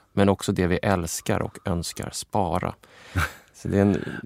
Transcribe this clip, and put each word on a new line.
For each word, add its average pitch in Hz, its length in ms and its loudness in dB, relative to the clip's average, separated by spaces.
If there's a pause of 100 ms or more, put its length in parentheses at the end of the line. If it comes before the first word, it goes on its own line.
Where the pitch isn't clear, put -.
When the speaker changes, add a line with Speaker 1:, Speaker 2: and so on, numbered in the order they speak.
(140)
Speaker 1:
men 101 160 6
också 98 220 0
det 90 160 2
vi 87 100 2
älskar 92 640 0
och - 260 -6
önskar - 480 -4
spara. 90 640 -2 (380)
Speaker 2:
<laughs> - 400 -4
Speaker 1:
Så - 140 -12
det 92 100 0
är 101 40 4
en 98 220 4 (220)